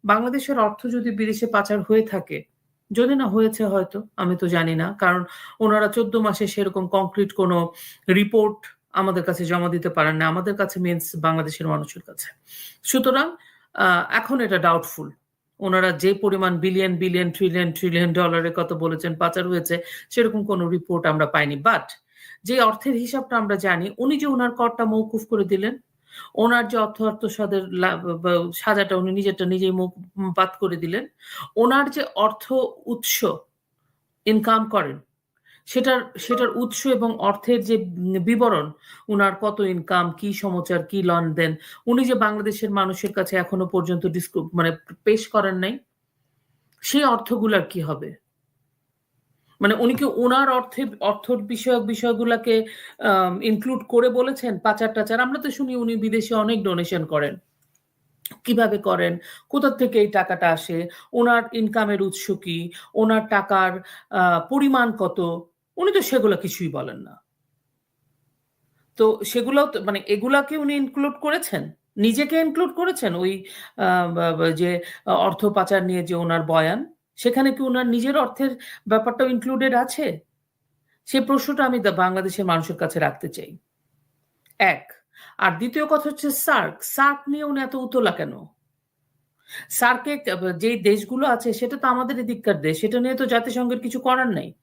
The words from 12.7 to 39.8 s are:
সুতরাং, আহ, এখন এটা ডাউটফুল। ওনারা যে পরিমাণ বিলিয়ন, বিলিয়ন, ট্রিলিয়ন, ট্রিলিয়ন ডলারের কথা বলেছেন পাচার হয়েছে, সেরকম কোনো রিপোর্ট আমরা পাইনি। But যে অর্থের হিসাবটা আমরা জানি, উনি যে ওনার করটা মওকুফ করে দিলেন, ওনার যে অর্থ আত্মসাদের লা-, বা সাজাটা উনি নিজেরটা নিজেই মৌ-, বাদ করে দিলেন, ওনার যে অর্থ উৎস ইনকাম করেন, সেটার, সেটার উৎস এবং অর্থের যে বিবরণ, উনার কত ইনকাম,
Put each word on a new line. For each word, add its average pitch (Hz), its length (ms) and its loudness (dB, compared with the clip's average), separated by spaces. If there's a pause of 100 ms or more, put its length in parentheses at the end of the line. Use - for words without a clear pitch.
সুতরাং, 262 520 0 (380)
আহ, 180 380 2
এখন 240 300 -2
এটা 196 160 0
ডাউটফুল। 165 540 0 (480)
ওনারা 185 320 2
যে 175 220 2
পরিমাণ 190 440 0
বিলিয়ন, 185 400 0
বিলিয়ন, 180 340 0
ট্রিলিয়ন, 175 400 0
ট্রিলিয়ন 170 420 0
ডলারের 170 400 2
কথা 170 220 -2
বলেছেন 165 400 -2
পাচার 175 320 0
হয়েছে, 170 340 -2 (280)
সেরকম 220 360 0
কোনো 185 240 0
রিপোর্ট 170 360 -2
আমরা 156 200 2
পাইনি। 147 380 -2
But 214 200 2 (600)
যে 247 180 2
অর্থের 220 320 2
হিসাবটা 240 440 -4
আমরা 202 180 0
জানি, 185 420 0
উনি 277 200 2
যে 294 100 -2
ওনার 247 240 0
করটা 233 340 0
মওকুফ 220 420 -2
করে 202 180 0
দিলেন, 196 320 -2 (580)
ওনার 233 320 4
যে 233 100 -2
অর্থ 214 240 -2
আত্মসাদের 208 720 -2
লা-, 180 240 0
বা 175 580 0
সাজাটা 202 400 0
উনি 185 160 0
নিজেরটা 196 340 0
নিজেই 185 260 0
মৌ-, 185 300 -4 (160)
বাদ 185 320 0 (100)
করে 175 160 -2
দিলেন, 170 320 -6 (480)
ওনার 269 340 4
যে 285 140 -4 (120)
অর্থ 214 380 0 (320)
উৎস - 400 -2 (1000)
ইনকাম 220 440 2
করেন, 143 300 -2 (680)
সেটার, 254 360 2 (180)
সেটার 247 300 0
উৎস 240 380 -4
এবং 226 300 0
অর্থের 202 460 0
যে 214 140 2 (440)
বিবরণ, 202 500 2 (360)
উনার 202 340 2
কত 208 180 -2
ইনকাম, 180 520 0